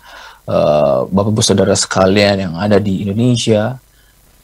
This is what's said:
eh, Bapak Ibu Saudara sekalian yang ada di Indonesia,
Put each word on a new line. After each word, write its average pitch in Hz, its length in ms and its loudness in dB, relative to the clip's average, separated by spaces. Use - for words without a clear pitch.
eh, 73 520 2
Bapak 101 220 0
Ibu 113 100 0
Saudara 98 320 2
sekalian 98 720 0
yang 80 80 -6
ada 101 240 0
di 101 240 -2
Indonesia, 117 720 0